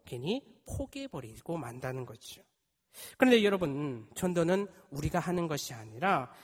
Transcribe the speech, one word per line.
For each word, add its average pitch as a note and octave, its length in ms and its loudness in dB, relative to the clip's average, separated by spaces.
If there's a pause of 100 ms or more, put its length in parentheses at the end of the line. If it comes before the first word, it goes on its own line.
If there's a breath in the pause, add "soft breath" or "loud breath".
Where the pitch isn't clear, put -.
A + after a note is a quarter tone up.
괜히 D#3+ 380 -4 (240)
포기해버리고 G#3 920 -10
만다는 B2+ 500 -8
거죠. - 360 -18 (760 loud breath)
그런데 B3 260 8
여러분, D3 720 0
전도는 F3+ 540 2 (220 loud breath)
우리가 D3 280 -2
하는 F3 300 -2
것이 C#3 260 -4
아니라 B2 580 -2 (120)